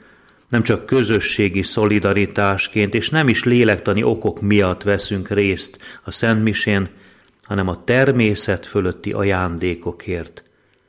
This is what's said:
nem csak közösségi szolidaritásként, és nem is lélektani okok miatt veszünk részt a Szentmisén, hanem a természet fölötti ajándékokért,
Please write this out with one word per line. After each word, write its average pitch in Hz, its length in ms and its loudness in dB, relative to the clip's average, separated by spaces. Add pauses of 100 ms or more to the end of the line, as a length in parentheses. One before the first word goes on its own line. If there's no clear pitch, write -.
(480)
nem 117 140 0
csak 107 240 0
közösségi 101 760 0
szolidaritásként, 101 1300 0
és 117 160 -2
nem 151 180 2
is - 160 2
lélektani 110 580 2
okok 117 380 -2
miatt 101 420 2
veszünk 98 460 -2
részt 98 500 -2 (260)
a - 60 -10
Szentmisén, 107 760 0 (540)
hanem 98 260 -2
a 87 160 -6
természet 117 840 2
fölötti 98 460 -4
ajándékokért, 90 1300 -4 (460)